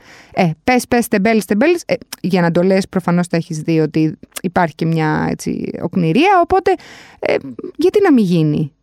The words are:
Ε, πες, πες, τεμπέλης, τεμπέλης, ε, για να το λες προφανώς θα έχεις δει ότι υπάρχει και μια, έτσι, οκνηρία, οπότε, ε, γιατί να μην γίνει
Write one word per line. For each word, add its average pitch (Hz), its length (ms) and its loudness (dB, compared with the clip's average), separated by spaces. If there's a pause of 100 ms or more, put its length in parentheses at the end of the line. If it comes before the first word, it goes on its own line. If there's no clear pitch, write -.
(340)
Ε, 175 160 2 (140)
πες, 247 240 0
πες, 240 200 0
τεμπέλης, 220 360 0
τεμπέλης, 294 420 0
ε, - 80 -4 (260)
για 180 200 0
να 170 100 2
το 175 120 2
λες 190 260 0
προφανώς 175 380 -2
θα - 100 -4
έχεις 160 220 -6
δει 160 220 0
ότι 156 380 0 (220)
υπάρχει 175 340 -2
και 165 120 -4
μια, 156 440 0
έτσι, - 400 -6 (120)
οκνηρία, 202 600 2
οπότε, 370 320 0 (440)
ε, - 160 -2 (420)
γιατί 370 260 2
να 370 100 4
μην 226 120 6
γίνει 156 480 0 (100)